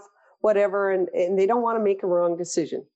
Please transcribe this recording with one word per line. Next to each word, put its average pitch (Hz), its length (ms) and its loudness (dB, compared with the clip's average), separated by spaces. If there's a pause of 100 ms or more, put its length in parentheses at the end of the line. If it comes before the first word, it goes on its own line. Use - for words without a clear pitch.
(400)
whatever, 202 520 2
and, 185 180 0
and 185 280 0
they 190 80 4
don't 240 160 2
wanna 226 220 0
make 196 200 0
a 202 40 -2
wrong 175 300 2
decision. 147 480 -4 (100)